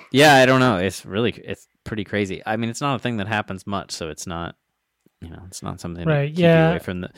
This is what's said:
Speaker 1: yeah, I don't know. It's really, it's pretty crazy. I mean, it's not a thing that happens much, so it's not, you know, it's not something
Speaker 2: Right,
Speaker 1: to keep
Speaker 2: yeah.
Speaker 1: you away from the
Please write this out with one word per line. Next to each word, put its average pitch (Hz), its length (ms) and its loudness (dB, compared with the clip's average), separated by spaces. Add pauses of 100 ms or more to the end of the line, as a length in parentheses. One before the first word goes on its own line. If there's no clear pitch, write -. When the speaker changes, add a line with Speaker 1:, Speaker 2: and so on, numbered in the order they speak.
(120)
Speaker 1:
yeah, 143 240 8
I 131 100 8
don't 131 140 6
know. 127 180 4
It's 92 280 -2
really, 104 260 -2
it's - 340 -12 (180)
pretty 107 200 -8
crazy. 98 420 -4
I 110 120 -4
mean, 117 120 -4
it's 117 120 -10
not 143 140 -2
a 110 40 -6
thing 120 180 -6
that 98 100 -6
happens 104 380 -6
much, 101 260 -8
so 82 180 -10
it's - 180 -14
not, 85 280 -10 (680)
you - 80 -14
know, 85 180 -18
it's - 160 -18
not 95 160 -10
something 85 260 -10
Speaker 2:
Right, 147 200 0
Speaker 1:
to - 40 -4
keep 156 100 -14
Speaker 2:
yeah. 165 260 6
Speaker 1:
you 160 60 2
away 170 80 -2
from 90 220 -6
the - 160 -8